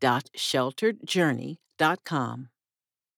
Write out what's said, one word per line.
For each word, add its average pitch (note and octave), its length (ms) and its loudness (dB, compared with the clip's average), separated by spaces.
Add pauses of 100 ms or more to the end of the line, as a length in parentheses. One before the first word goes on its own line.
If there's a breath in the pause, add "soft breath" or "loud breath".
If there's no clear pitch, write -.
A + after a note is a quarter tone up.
dot - 340 2
sheltered D3 720 -2
journey D3+ 540 0 (180)
dot D#3+ 260 2
com. B2 460 -4 (680)